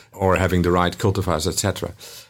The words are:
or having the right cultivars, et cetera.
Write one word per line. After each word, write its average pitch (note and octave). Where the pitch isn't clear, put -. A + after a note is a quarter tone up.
or F#2+
having F2+
the E2+
right F2
cultivars, F#2
et F2
cetera. -